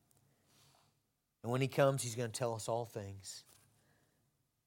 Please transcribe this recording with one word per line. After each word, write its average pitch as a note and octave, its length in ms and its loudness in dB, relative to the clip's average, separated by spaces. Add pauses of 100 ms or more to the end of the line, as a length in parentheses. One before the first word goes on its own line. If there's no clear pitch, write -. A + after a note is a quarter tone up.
(1400)
And A#2 100 -2
when B2+ 80 2
he C3+ 80 4
comes, C3+ 340 4
he's A#2 140 -4
gonna A#2+ 120 -2
tell A#2 260 0
us A2 140 -6
all A#2 180 0
things." G2 580 -10 (1200)